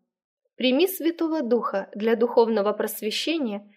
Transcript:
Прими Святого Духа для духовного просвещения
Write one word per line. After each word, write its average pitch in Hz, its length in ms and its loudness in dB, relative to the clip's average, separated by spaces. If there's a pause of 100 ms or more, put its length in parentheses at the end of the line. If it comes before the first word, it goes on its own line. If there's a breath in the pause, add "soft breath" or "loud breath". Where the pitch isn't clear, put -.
(560)
Прими 262 300 2
Святого 320 540 -2
Духа 220 540 0
для 220 200 0
духовного 220 600 2
просвещения 214 920 -4 (100 soft breath)